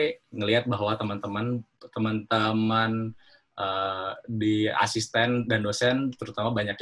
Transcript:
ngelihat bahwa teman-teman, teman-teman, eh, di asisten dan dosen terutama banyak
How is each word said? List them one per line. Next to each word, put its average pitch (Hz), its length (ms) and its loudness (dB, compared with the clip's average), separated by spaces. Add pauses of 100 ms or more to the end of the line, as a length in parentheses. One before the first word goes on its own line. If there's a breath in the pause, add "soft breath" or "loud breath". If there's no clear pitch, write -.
(300)
ngelihat 113 380 2
bahwa 104 260 0
teman-teman, 104 680 -4 (240)
teman-teman, 110 1300 0 (400 soft breath)
eh, 95 560 -2 (160)
di 107 400 2
asisten 117 800 0
dan 110 160 2
dosen 127 500 2
terutama 107 380 -4
banyak 104 300 -2